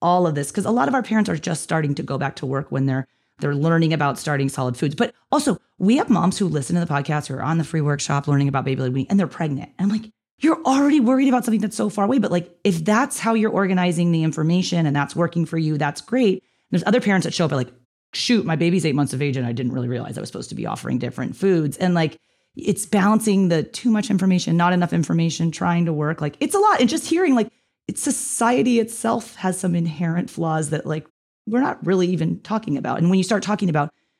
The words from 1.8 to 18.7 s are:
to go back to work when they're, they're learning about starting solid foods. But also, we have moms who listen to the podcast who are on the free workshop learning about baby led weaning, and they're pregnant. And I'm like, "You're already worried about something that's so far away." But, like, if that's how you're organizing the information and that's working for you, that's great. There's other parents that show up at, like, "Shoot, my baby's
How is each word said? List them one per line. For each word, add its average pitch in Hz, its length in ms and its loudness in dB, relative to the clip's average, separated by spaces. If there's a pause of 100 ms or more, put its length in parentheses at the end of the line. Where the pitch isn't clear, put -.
to 147 80 -8
go 139 160 -4
back 135 180 -4
to 143 100 -10
work 135 240 -6
when 135 160 0
they're, 131 200 -2 (320)
they're 143 160 -2
learning 160 380 2
about 147 260 0
starting 139 300 -2
solid 127 280 -4
foods. 147 180 -2
But - 200 -2 (180)
also, 285 240 2 (220)
we 214 180 4
have 359 140 2
moms 180 280 2
who 196 80 0
listen 151 280 -2
to 175 100 2
the 160 80 -4
podcast 147 340 -2
who 135 80 -8
are 131 80 -6
on 165 160 0
the 160 60 0
free 160 160 -4
workshop 143 480 -2
learning 143 200 4
about 135 160 -2
baby 135 180 -2
led 127 100 -2
weaning, 135 180 -4
and 196 80 4
they're 196 80 2
pregnant. 147 520 -6
And 190 80 0
I'm 202 100 0
like, 220 140 -8 (280)
"You're 320 260 0
already 285 360 4
worried 262 280 4
about 247 160 2
something 220 160 2
that's 208 160 -4
so 214 120 0
far 196 160 0
away." 254 140 2
But, - 120 0
like, 175 340 -2
if 170 200 2
that's 214 340 2
how 226 160 0
you're 220 160 2
organizing 180 640 2
the 160 120 2
information 165 600 2
and 143 80 2
that's 143 220 -2
working 170 300 0
for 165 120 -4
you, 156 200 0
that's 147 220 -2
great. 226 420 2 (280)
There's 175 160 0
other - 140 4
parents 196 240 2
that 151 100 -4
show 170 120 2
up 143 60 0
at, 143 40 0
like, 127 160 -4 (400)
"Shoot, - 320 0
my 165 120 -2
baby's 170 300 2